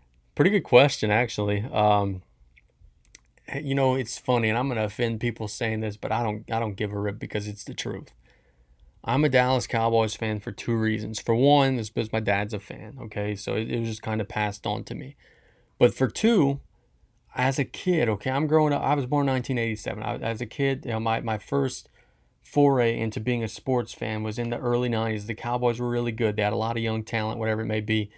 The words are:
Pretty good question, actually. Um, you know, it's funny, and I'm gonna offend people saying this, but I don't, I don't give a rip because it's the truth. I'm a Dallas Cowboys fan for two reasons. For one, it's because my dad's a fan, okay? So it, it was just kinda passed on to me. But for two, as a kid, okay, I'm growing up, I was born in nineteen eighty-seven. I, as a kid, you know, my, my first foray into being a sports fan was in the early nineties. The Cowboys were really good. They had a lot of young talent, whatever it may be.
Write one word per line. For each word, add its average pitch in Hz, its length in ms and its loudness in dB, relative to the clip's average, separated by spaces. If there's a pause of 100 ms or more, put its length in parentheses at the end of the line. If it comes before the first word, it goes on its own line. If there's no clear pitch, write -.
(340)
Pretty 160 160 4
good 202 140 2
question, 127 460 6
actually. 104 520 2 (100)
Um, 101 500 4 (1400)
you 143 160 -4
know, 131 200 4
it's 131 240 -4
funny, 117 300 2
and 110 100 2
I'm 135 100 0
gonna 113 160 0
offend 113 360 -2
people 113 280 -4
saying 110 320 -4
this, 107 160 -4
but 110 160 -6
I 117 100 0
don't, 107 280 -4
I 113 80 -2
don't 107 180 -2
give 104 160 -4
a 104 60 -4
rip 104 200 -4
because 107 300 -6
it's 104 160 -10
the - 80 -10
truth. 110 400 -8 (920)
I'm 135 220 2
a 147 60 2
Dallas 127 360 4
Cowboys 113 480 2
fan 107 260 -4
for 101 120 -8
two 117 240 -2
reasons. 110 440 -2
For 117 140 0
one, 135 440 4
it's 110 100 -6
because 113 240 -4
my 110 80 0
dad's 104 320 0
a 101 80 -4
fan, 113 400 -14
okay? 104 340 -4
So 107 200 -4
it, 113 160 -2
it 120 100 -2
was 113 80 -2
just 110 140 -8
kinda 110 240 -2
passed 107 400 -4
on 107 180 -4
to 120 100 -12
me. 131 220 -12 (640)
But 120 160 6
for 131 120 2
two, 143 540 2 (720)
as 131 240 0
a 135 60 0
kid, 151 460 0
okay, 107 200 -2
I'm 143 160 0
growing 151 280 4
up, - 80 -2
I 139 120 0
was 139 120 0
born 143 200 0
in 135 60 2
nineteen 127 240 -2
eighty-seven. 110 460 -4
I, 110 160 -4
as 113 240 -4
a 117 40 -4
kid, 135 380 -2
you - 60 -6
know, 110 100 -2
my, 113 200 0
my 110 180 -2
first - 500 -2 (540)
foray 127 560 4
into 113 220 -2
being 120 240 0
a 110 40 -2
sports 123 440 -2
fan 110 300 -6
was 110 160 -4
in 120 120 -4
the 117 80 -2
early 123 300 0
nineties. 110 380 -2
The 110 80 -6
Cowboys 120 460 -2
were 123 100 -2
really 120 220 -2
good. 107 240 0
They 107 60 2
had 104 100 2
a 107 40 -2
lot 113 200 -2
of 117 60 -2
young 110 220 -2
talent, 110 340 -2
whatever 110 240 -2
it 110 40 -4
may 110 140 0
be. 107 380 0